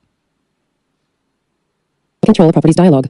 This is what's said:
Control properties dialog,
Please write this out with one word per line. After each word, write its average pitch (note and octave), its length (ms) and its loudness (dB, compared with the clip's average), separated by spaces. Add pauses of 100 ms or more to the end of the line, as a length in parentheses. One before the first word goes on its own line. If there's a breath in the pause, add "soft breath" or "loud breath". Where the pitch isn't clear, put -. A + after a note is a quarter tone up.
(2250)
Control E3 260 2
properties E3 320 0
dialog, C#3 260 0